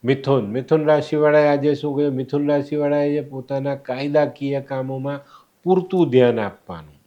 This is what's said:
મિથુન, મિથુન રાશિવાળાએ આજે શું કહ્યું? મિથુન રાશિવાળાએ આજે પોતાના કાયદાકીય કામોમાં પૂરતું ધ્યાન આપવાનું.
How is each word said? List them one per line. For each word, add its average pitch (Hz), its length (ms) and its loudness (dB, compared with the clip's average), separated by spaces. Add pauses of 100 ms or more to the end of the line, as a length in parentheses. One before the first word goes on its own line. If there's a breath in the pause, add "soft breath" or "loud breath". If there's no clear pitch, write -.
મિથુન, 135 420 0
મિથુન 131 380 -2
રાશિવાળાએ 151 640 2
આજે 143 280 2
શું 147 200 -6
કહ્યું? 143 180 0
મિથુન 143 360 -4
રાશિવાળાએ 147 600 0
આજે 147 120 -2
પોતાના 139 540 -6
કાયદાકીય 139 840 -2
કામોમાં 135 580 -6 (440 soft breath)
પૂરતું 180 460 2
ધ્યાન 123 300 6
આપવાનું. 82 540 -8 (140)